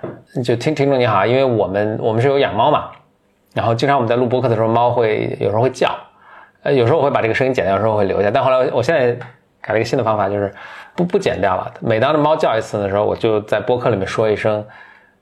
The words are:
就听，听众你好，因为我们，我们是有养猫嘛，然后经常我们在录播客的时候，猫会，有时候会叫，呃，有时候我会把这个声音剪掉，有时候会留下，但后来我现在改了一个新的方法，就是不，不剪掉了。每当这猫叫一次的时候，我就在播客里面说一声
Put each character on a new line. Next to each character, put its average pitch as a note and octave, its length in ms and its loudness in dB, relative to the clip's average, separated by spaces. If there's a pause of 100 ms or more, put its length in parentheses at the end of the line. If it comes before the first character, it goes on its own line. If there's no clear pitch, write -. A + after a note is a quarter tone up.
(440)
就 A#2 120 0
听， D#3 180 -2
听 C#3 160 0
众 C3+ 100 2
你 B2 60 2
好， G2+ 180 2
因 A#2 120 2
为 C3+ 100 2
我 A2 220 2
们， G#2+ 340 -2
我 A2+ 100 0
们 A2 80 0
是 B2 80 2
有 C#3 120 2
养 A#2+ 160 0
猫 B2+ 160 2
嘛， - 180 0 (640)
然 G#2 100 -2
后 A#2 120 0
经 A#2+ 120 0
常 C#3+ 80 4
我 C3+ 60 2
们 A2+ 80 0
在 A#2+ 60 2
录 B2+ 100 2
播 B2 160 0
客 B2+ 80 0
的 A#2 60 2
时 G#2+ 60 0
候， A2+ 60 2
猫 A#2 220 2
会， A2+ 500 0
有 G#2+ 120 0
时 G2+ 40 -2
候 A2+ 60 0
会 C3 80 2
叫， - 260 -2 (680)
呃， C#3+ 100 0
有 A#2+ 140 2
时 B2+ 40 2
候 E3 60 2
我 C#3+ 60 0
会 C#3 80 2
把 A#2+ 100 0
这 A2 60 0
个 A2 80 0
声 C3 100 0
音 C3 80 0
剪 F#2 100 -2
掉， F#2+ 120 0
有 G2 40 0
时 G#2+ 80 0
候 A2 80 0
会 G#2 100 0
留 F#2 180 0
下， G2+ 100 0
但 C3+ 100 2
后 C3 60 2
来 B2+ 240 2
我 C3 80 0
现 E3 140 0
在 B2 200 2 (460)
改 - 120 -4
了 G#2+ 60 2
一 A2+ 40 0
个 - 20 -6
新 C3+ 100 -4
的 B2+ 80 0
方 A2 140 0
法， G2 100 0
就 G2+ 120 -2
是 G2 120 -2 (440)
不， F3+ 80 -2
不 F#3 160 0
剪 F2 200 -2
掉 F#2 160 0
了。 - 240 -6
每 A2 200 0
当 C3 120 2
这 D#3 60 2
猫 D3+ 180 2
叫 B2 220 0
一 A2 40 0
次 A2 180 -4
的 G2+ 100 -2
时 G2 60 0
候， G#2 80 2
我 G2+ 120 0
就 A2 260 0
在 G#2+ 180 -2
播 B2 180 0
客 B2 140 0
里 A2 40 2
面 G2 120 -2
说 A2+ 200 0
一 G#2+ 80 2
声 G#2+ 300 -2 (560)